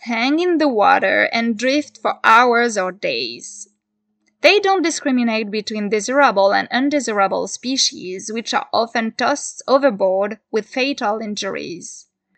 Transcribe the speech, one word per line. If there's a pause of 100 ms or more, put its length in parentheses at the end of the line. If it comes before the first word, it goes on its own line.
hang
in
the
water
and
drift
for
hours
or
days. (760)
They
don't
discriminate
between
desirable
and
undesirable
species,
which
are
often
tossed
overboard (120)
with
fatal
injuries. (300)